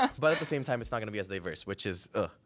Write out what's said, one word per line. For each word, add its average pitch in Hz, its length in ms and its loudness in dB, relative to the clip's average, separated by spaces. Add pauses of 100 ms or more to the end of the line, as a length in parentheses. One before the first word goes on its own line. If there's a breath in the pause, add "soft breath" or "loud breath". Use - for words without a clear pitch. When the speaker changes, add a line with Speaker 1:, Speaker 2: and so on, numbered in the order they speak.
Speaker 1:
<laughs> - 120 -8
Speaker 2:
but 156 140 6
at 165 80 2
the 160 60 -2
same 139 180 0
time, 123 160 0
it's 113 100 -6
not 120 100 0
gonna 110 120 -4
be 104 80 -2
as 92 80 -4
diverse, 90 380 -4
which 98 200 -4
is, 90 300 -4
ugh, 95 140 4 (160)